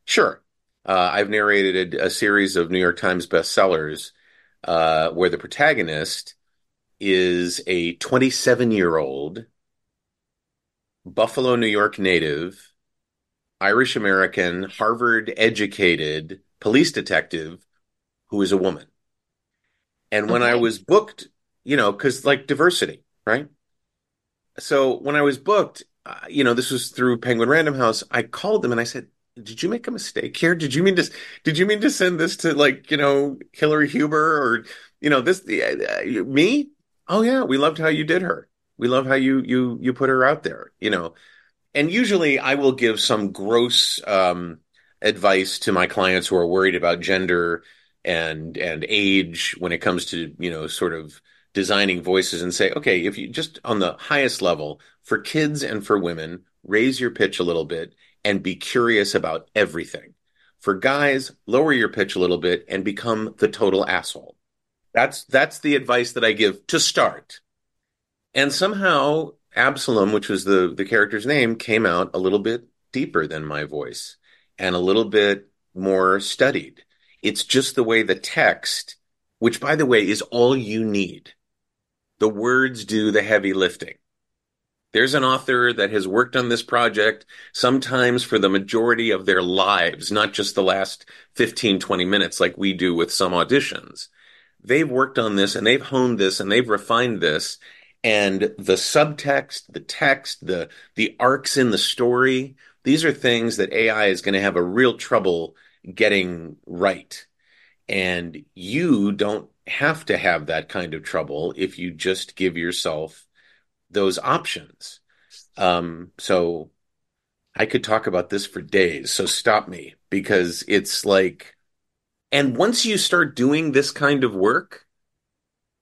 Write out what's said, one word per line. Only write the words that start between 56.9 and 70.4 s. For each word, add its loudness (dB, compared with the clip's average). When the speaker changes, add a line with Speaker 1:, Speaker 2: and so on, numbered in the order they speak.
Speaker 1:
your -2
pitch -2
a 0
little -2
bit -10
and -2
be -4
curious 0
about -4
everything. -4
For 0
guys, 0
lower 2
your 2
pitch -2
a -2
little 2
bit -2
and -4
become -4
the 4
total 0
asshole." -6
That's, 0
that's 0
the 0
advice 0
that -4
I 4
give 0
to 0
start. -2
And 2
somehow 0
Absalom, 2
which 0
was -2